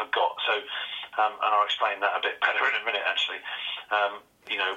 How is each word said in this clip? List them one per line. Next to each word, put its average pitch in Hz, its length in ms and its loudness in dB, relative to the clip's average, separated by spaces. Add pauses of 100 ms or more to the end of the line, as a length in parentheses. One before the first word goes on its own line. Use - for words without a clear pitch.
forgot. - 400 0
So, 113 100 2 (640)
um, 107 160 4
and - 160 0
I'll 104 160 6
explain 101 400 0
that 98 80 4
a - 80 -2
bit 101 200 -2
<laughs> - 40 4
better - 160 2
in 127 160 2
a - 80 -4
minute, 101 240 0
actually. 95 320 0 (480)
Um, 104 320 2 (300)
you 101 100 0
know, 95 160 0